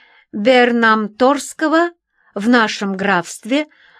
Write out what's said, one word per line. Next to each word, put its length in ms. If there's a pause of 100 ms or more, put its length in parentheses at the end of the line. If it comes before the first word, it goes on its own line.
(340)
Бернамторского 1600 (420)
в 160
нашем 480
графстве 680 (320)